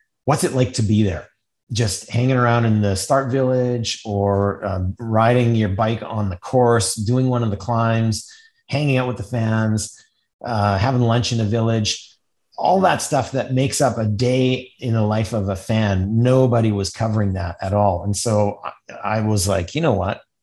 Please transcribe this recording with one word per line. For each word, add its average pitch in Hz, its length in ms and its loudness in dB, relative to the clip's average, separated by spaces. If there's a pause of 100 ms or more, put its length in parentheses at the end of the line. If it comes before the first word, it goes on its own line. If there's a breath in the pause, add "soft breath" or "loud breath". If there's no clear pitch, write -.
(260 soft breath)
what's 151 180 0
it 165 80 -2
like 127 220 0
to 110 80 0
be 107 200 2
there? 87 260 -2 (440)
Just 110 380 -4
hanging 127 260 0
around 120 280 4
in 107 160 2
the 101 140 2
start 135 380 0
village 123 720 0
or, 101 600 0
um, 92 360 -4
riding 117 540 2
your 107 160 0
bike 110 320 -2
on 107 260 -4
the 92 80 -6
course, 120 580 2
doing 127 340 0
one 120 140 0
of 110 80 -2
the 98 60 -4
climbs, 113 720 -2 (380 loud breath)
hanging 139 300 0
out 127 100 -2
with 123 80 -4
the - 60 -8
fans, 110 760 -2 (460 loud breath)
uh, 101 340 0
having 123 220 2
lunch 117 320 2
in 117 80 0
a 110 40 0
village, 110 680 -2 (440)
all 185 260 2
that 165 200 2
stuff 135 300 -2
that 131 200 -4
makes 131 280 0
up 117 180 0
a 110 60 0
day 127 720 0
in 117 160 -2
the 110 80 2
life 107 300 0
of 101 160 -2
a 95 80 -2
fan. 107 680 0
Nobody 123 480 4
was 101 200 -2
covering 107 420 -2
that 90 280 -6
at 95 140 -4
all. 95 300 2
And 101 120 -2
so 104 480 0
I, - 540 -8
I - 40 -2
was 104 260 0
like, 92 260 -2
"You 147 60 -2
know 156 120 2
what? 95 300 -2 (200)